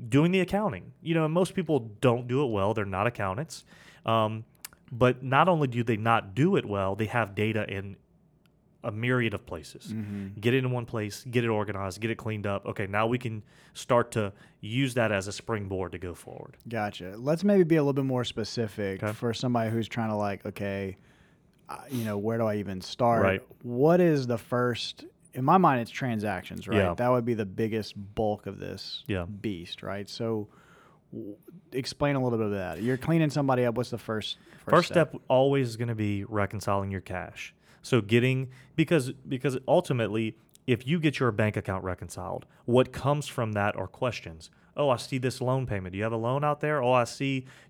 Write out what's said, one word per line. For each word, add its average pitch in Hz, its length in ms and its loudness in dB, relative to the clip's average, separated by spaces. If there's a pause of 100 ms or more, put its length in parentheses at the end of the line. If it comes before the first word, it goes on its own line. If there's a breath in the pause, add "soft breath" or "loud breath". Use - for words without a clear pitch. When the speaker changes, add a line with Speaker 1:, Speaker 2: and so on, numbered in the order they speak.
Speaker 1:
doing 151 220 6
the 190 80 4
accounting. 180 540 -2 (100)
You 165 100 -2
know, 160 120 2
and 156 80 0
most 175 200 2
people 147 380 0 (100)
don't 123 260 4
do 131 160 0
it 135 40 0
well. 104 260 2
They're 107 120 -2
not 98 200 0
accountants. 110 600 -4 (380 loud breath)
Um, 110 420 0 (460)
but 123 320 2
not 139 260 4
only 151 180 2
do 117 160 -2
they 113 140 2
not 110 360 2
do 165 220 2
it 131 100 0
well, 98 300 -2
they 107 120 -2
have 101 280 -2
data 107 320 0
in 98 300 -10 (880)
a 120 80 -4
myriad 117 420 0
of 95 140 -8
places. - 440 -12
Speaker 2:
Mm-hmm. 101 480 -8
Speaker 1:
Get 117 140 2
it 131 100 4
in 127 80 -2
one 120 140 -4
place, 107 440 -6
get 120 140 2
it 117 40 0
organized, 98 520 -2
get 113 120 -2
it 110 60 -4
cleaned 107 280 -6
up. 98 220 -4
Okay, 104 180 -4
now 104 220 0
we 123 100 0
can 110 260 -8 (300 soft breath)
start - 380 2
to 104 200 0 (300 soft breath)
use 120 320 0
that 113 180 4
as 98 160 0
a 104 40 -6
springboard 95 640 -4
to 92 40 -10
go 87 160 -8
forward. - 420 -16 (140)
Speaker 2:
Gotcha. 101 480 -6
Let's 156 260 0
maybe 202 200 8
be 160 140 6
a 151 40 6
little 139 120 4
bit 135 120 2
more 127 180 2
specific 104 800 -4
Speaker 1:
Okay. 107 80 0
Speaker 2:
for 117 220 -2
somebody 117 380 0
who's 113 160 0
trying 113 220 -4
to 107 60 0
like, 101 300 -2
okay, 98 520 -6 (680 soft breath)
uh, - 120 -12 (100)
you 120 160 -2
know, 104 140 -2
where 113 180 0
do 117 80 2
I 104 120 2
even 98 220 -4
start? 117 440 2
Speaker 1:
Right. 95 180 4 (220)
Speaker 2:
What 139 360 4
is 151 280 4
the 117 100 0
first, 123 640 -2 (300)
in 127 100 -4
my 160 140 6
mind, 143 240 6
it's 110 80 -6
transactions, 101 800 -4
right? 107 100 2
Speaker 1:
Yeah. 92 160 4
Speaker 2:
That 120 160 0
would 123 160 4
be 120 80 0
the 107 120 -2
biggest 107 500 -4 (180)
bulk 104 320 -2
of 98 140 -8
this 92 480 -10
Speaker 1:
Yeah. 92 180 -2
Speaker 2:
beast, 98 560 -8
right? 98 260 -8
So 113 400 -4 (640 soft breath)
w-, 104 240 -12 (360)
explain 143 440 -2
a 131 80 0
little 120 140 2
bit 110 80 2
of 101 80 0
that. 92 300 -4
You're 127 140 0
cleaning 160 340 2
somebody 131 340 2
up. 120 80 2
What's 120 160 -2
the 117 80 -8
first, - 400 -6 (220 loud breath)
first - 100 -12
Speaker 1:
First 170 200 6
Speaker 2:
step? 165 200 4
Speaker 1:
step - 180 -12
always 135 420 4
is 110 60 -8
gonna 117 200 -4
be 104 300 0
reconciling 98 640 0
your 95 100 -4
cash. - 540 -10 (260 soft breath)
So 123 200 2
getting, 123 480 2 (260 loud breath)
because, 151 360 2
because 131 560 -4
ultimately, 113 720 2 (280 soft breath)
if 123 220 2
you 170 120 0
get 151 200 0
your 123 120 2
bank 107 240 0
account 95 280 -4
reconciled, 90 640 -8 (180 soft breath)
what 123 260 4
comes 147 360 -2
from 113 240 -4
that 104 240 0
are 95 100 -6
questions. 87 640 -8 (260 soft breath)
"Oh, 143 140 0
I 120 80 2
see 131 220 -6
this 123 200 -2
loan 127 280 0
payment. 92 260 -6
Do 95 40 -6
you 104 60 -2
have 113 80 -2
a 117 60 -2
loan 127 260 -2
out 147 180 -2
there? 151 200 0
Oh, 123 120 4
I 123 100 6
see 135 420 -4 (240 loud breath)